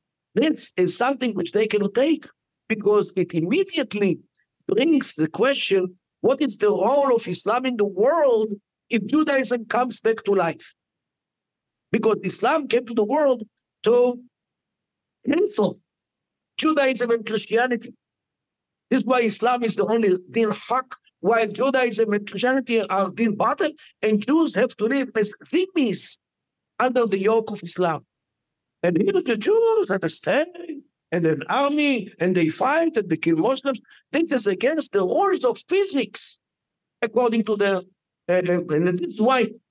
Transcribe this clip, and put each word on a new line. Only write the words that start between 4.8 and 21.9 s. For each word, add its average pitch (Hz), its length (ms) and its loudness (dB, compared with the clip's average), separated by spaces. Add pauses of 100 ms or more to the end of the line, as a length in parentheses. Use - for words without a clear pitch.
the 156 140 0
question, 190 680 0 (260)
what 262 180 2
is 262 180 -2
the 208 100 2
role 247 460 2
of 233 140 -2
Islam 226 380 -2
in 254 100 -2
the 208 80 2
world 226 640 2 (420)
if 214 160 -2
Judaism 269 600 0
comes 240 340 -2
back 220 240 -2
to 202 100 0
life? 170 400 -4 (1160)
Because 220 320 2
Islam 262 420 -2
came 240 200 0
to 233 80 -10
the 220 100 0
world 262 400 0 (400)
to 247 340 2 (1080)
cancel 330 500 0 (800)
Judaism 262 540 0
and 226 120 -2
Christianity. 226 680 -2 (960)
This 240 120 2
is 208 40 -8
why 247 140 2
Islam 240 420 0
is 220 140 -2
the 202 100 0
only 214 300 2 (140)
din 220 200 0
haq, 254 460 -4 (240)
while 226 260 2
Judaism 233 640 0